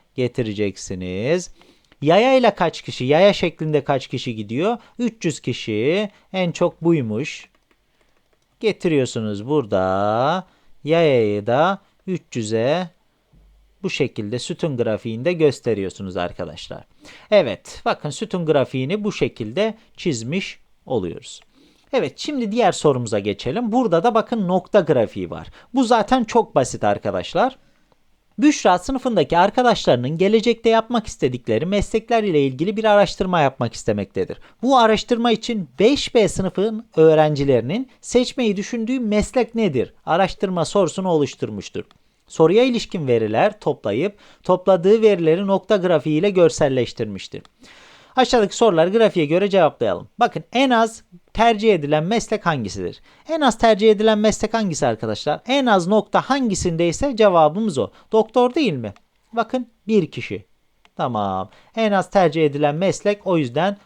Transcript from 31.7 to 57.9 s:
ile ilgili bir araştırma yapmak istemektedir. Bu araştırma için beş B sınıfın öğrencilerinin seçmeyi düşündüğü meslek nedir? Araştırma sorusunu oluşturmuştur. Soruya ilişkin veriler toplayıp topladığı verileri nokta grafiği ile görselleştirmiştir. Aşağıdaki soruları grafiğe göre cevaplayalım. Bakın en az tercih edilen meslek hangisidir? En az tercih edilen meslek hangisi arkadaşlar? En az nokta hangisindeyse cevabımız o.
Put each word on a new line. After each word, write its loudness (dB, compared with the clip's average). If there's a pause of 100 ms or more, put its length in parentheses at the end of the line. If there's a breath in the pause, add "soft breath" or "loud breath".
ile 2
ilgili -2
bir 0
araştırma 4
yapmak 0
istemektedir. -4 (240 soft breath)
Bu 4
araştırma 2
için -4 (100)
beş 2
B 4
sınıfın -4 (100)
öğrencilerinin 4 (120 soft breath)
seçmeyi 0
düşündüğü -4
meslek -2
nedir? -2 (120)
Araştırma -2
sorusunu -2
oluşturmuştur. -4 (440)
Soruya 4
ilişkin -4
veriler 0
toplayıp -4 (260 soft breath)
topladığı 2
verileri 2
nokta 0
grafiği 0
ile 0
görselleştirmiştir. 0 (760 loud breath)
Aşağıdaki 2
soruları 4
grafiğe 2
göre 0
cevaplayalım. 0 (100)
Bakın -2 (100)
en 2
az 0 (300)
tercih 2
edilen 0
meslek -2
hangisidir? -4 (280 soft breath)
En -2
az 2
tercih 4
edilen 2
meslek 0
hangisi -2
arkadaşlar? -4
En 0
az 2
nokta 2
hangisindeyse -2
cevabımız 4
o. -2 (200 soft breath)